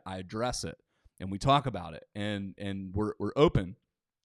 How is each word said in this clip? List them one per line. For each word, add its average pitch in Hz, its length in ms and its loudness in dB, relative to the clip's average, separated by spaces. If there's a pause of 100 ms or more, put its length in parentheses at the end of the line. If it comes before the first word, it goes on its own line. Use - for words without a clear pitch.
I 95 120 -8
address 110 460 -4
it 82 120 -6 (440)
and 95 120 -6
we 101 80 -4
talk 139 260 6
about 90 280 -6
it 73 100 -12 (100)
and, 101 440 -4
and 98 360 -6
we're, 107 240 0
we're 104 180 -2
open. 127 400 4 (500)